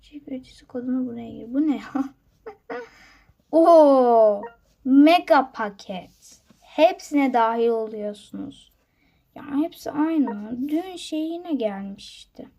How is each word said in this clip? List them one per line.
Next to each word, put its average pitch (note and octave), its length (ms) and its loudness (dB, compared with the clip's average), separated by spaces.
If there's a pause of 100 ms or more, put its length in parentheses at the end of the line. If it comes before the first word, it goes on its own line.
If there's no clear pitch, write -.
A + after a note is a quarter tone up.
Çek C#4+ 200 -20
ücreti - 440 -16
kodunu B3+ 400 -6
buraya A#3 240 -12
gir. A3+ 240 -16
Bu D4 120 0
ne C#4 100 -2
ya? - 280 -6 (640)
<laughs> A#4 100 -10 (720)
Oo, C4 920 6 (420)
mega D4 680 4
paket. - 880 -14 (180)
Hepsine D4 720 0
dahil A#3 360 0
oluyorsunuz. G#3 1040 -8 (600)
Ya C#4 100 -20 (180)
hepsi - 280 -8
aynı. B3 680 -4 (100)
Dün F4 280 -6
şey D#4 240 -10
yine E4+ 320 -8
gelmişti. G3 960 -10 (100)